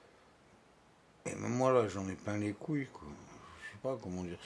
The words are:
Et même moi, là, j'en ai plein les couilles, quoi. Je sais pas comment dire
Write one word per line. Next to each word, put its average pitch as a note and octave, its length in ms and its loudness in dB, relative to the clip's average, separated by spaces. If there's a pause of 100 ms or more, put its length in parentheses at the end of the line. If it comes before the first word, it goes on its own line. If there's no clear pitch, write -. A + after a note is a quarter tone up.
(1300)
Et - 100 -2
même G#2+ 180 0
moi, C3 180 8
là, A#2 160 8
j'en F#2+ 200 -2
ai F#2 80 -4
plein G#2 200 -2
les G#2 160 2
couilles, C#3 400 -2
quoi. - 160 -14 (540)
Je - 100 -10
sais G#2 100 -14
pas C3 200 0
comment F#2 220 -2
dire E2+ 220 -6